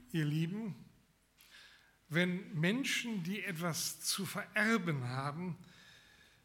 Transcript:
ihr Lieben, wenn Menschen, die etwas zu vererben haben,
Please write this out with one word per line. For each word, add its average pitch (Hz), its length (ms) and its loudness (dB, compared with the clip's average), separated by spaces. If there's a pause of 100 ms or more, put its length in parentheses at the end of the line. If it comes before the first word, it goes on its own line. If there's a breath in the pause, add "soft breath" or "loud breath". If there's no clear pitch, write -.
(100)
ihr 160 140 2
Lieben, 165 500 0 (1300 loud breath)
wenn 180 500 0
Menschen, 226 640 2
die 185 220 -4
etwas 170 560 -2
zu - 260 -2
vererben 190 800 2
haben, 143 520 -2 (880 loud breath)